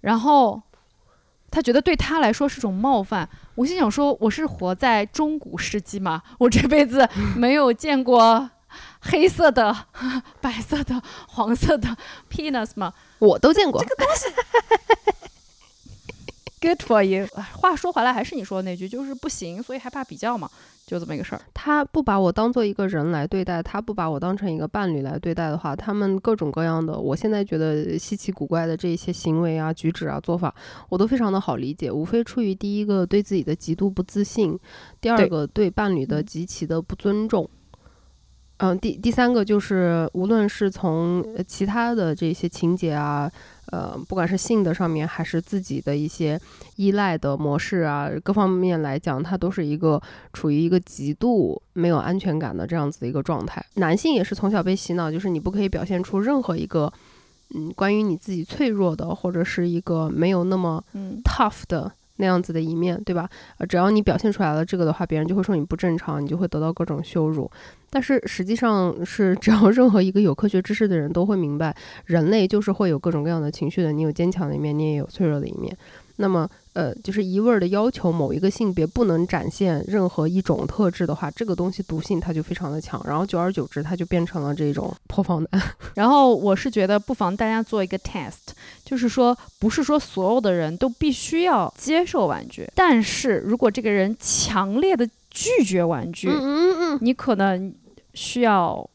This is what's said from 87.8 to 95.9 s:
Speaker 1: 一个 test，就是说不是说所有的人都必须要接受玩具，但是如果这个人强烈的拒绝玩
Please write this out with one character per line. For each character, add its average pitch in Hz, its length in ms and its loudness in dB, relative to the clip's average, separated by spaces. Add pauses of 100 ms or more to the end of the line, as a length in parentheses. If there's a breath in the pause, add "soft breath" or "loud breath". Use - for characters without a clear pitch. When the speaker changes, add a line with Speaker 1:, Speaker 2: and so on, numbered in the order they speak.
Speaker 1:
一 185 60 -2
个 190 100 -6
test， - 540 -10 (320 loud breath)
就 269 120 -4
是 240 120 2
说 240 280 4 (220 loud breath)
不 202 100 2
是 302 140 0
说 294 160 2
所 190 360 0
有 254 60 4
的 208 120 2
人 165 240 -2
都 262 120 0
必 285 220 -2
须 320 320 0
要 269 340 2
接 320 300 0
受 247 220 0
玩 76 200 -4
具， - 280 -14
但 311 260 6
是 - 420 0
如 214 120 0
果 240 120 4
这 214 140 -2
个 220 80 0
人 202 300 2
强 202 600 0
烈 370 160 4
的 233 120 0 (200)
拒 - 200 -6 (160)
绝 185 180 0
玩 165 300 -2